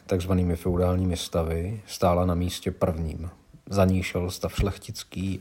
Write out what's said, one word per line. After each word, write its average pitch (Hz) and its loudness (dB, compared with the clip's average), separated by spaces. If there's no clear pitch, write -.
takzvanými 90 2
feudálními 90 2
stavy, 85 -2
stála 87 2
na 90 2
místě 90 -2
prvním. 82 -2
Za 98 4
ní 92 4
šel 90 -2
stav - -6
šlechtický 95 -4